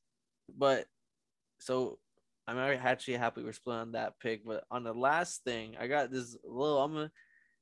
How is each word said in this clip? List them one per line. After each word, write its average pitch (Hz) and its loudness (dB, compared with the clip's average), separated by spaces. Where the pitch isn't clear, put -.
But 135 4
so 127 -2
I'm 117 -4
actually 127 2
happy 120 0
we're 117 -6
split 120 -6
on 113 -6
that 113 -4
pick. 113 -4
But 110 -4
on 123 -4
the 113 -4
last 143 2
thing, 113 -4
I 120 -4
got 135 2
this 120 -6
little. 139 2
I'm 151 2
gonna. 151 -4